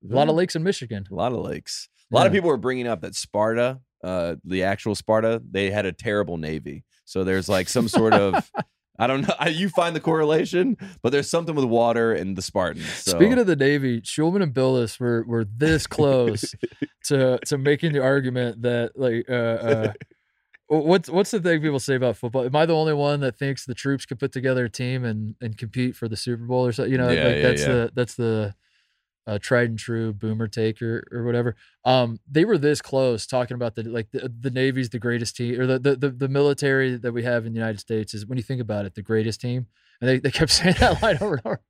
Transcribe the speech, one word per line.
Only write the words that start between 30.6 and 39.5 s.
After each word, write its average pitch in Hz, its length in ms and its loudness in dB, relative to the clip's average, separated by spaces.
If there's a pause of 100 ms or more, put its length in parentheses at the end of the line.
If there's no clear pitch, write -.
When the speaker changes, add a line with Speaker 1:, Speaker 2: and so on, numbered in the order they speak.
Speaker 1:
or, 113 300 -4
or 117 140 -6
whatever. 120 320 0 (280)
Um, 123 360 2 (100)
they 156 140 4
were 214 140 2
this 147 220 2
close 131 460 0
talking 123 300 -2
about 120 180 -4
the, 113 80 -8
like, 113 300 -6
the, 127 280 -6
the 135 100 -4
Navy's 131 400 0
the 120 100 -6
greatest 117 360 -4
team, 120 240 -2
or 127 60 2
the, 131 140 2
the, 135 160 4
the, 139 140 0
the 131 180 -4
military 135 680 2
that 117 160 -4
we 117 120 -2
have 120 200 0
in 113 80 -6
the 113 60 -4
United 113 220 -4
States 110 340 -4
is, 107 100 -8
when 127 140 -6
you 113 60 -6
think 131 160 -6
about 104 260 -4
it, 95 80 -12
the 107 80 -10
greatest 110 380 0
team. 123 260 -4 (340)